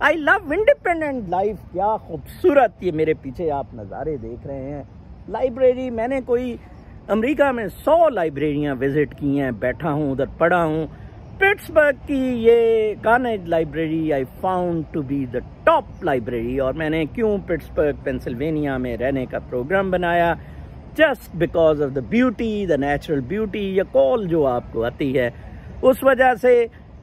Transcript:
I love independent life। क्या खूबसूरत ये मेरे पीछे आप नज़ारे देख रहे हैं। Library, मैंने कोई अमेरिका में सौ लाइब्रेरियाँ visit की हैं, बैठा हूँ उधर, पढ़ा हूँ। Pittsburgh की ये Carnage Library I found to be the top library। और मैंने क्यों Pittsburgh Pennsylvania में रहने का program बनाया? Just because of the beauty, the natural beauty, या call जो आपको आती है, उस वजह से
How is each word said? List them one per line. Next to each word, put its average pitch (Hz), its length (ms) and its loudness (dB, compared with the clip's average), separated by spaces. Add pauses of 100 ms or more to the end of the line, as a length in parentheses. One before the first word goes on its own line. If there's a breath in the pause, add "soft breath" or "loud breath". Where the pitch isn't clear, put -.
I 302 120 4
love 339 280 2
independent 320 760 0
life। 190 360 -2 (160)
क्या 208 240 0
खूबसूरत 240 760 2 (100)
ये 180 80 0
मेरे 156 220 2
पीछे 156 360 -4
आप 139 260 -2
नज़ारे 104 420 -8
देख 117 300 -12
रहे 135 160 -8
हैं। 139 260 -10 (400)
Library, 254 600 0
मैंने 240 320 -2
कोई 240 380 -2 (500 loud breath)
अमेरिका 262 420 2
में 226 180 -4
सौ 320 400 4
लाइब्रेरियाँ 147 680 0
visit 139 380 0
की 143 240 -2
हैं, 127 220 -2
बैठा 127 300 -2
हूँ 147 220 0
उधर, 131 140 0
पढ़ा 170 380 2
हूँ। 156 420 -4 (340 loud breath)
Pittsburgh 330 560 4
की 254 480 -2
ये 226 600 6
Carnage 226 440 2
Library 160 640 0
I 135 160 0 (200)
found 180 380 0 (140)
to 147 140 -2
be 139 200 -2
the 120 100 -4 (280)
top 208 140 2 (200)
library। 123 580 -2
और 131 120 0
मैंने 156 320 -2
क्यों 208 340 -2
Pittsburgh 151 560 -2 (100)
Pennsylvania 139 720 -4
में 123 200 -4
रहने 131 280 -2
का 110 140 -8
program 160 520 -2
बनाया? 170 480 0 (560 loud breath)
Just 277 460 0
because 160 400 2
of 139 80 0
the 135 140 -4 (100)
beauty, 220 540 0
the 151 100 2
natural 143 440 -2
beauty, 196 340 -4
या 190 280 -2
call 254 440 2
जो 160 160 2
आपको 123 380 -2
आती 127 320 -2
है, 123 200 0 (500 loud breath)
उस 262 200 4
वजह 254 320 6
से 240 340 4 (320 loud breath)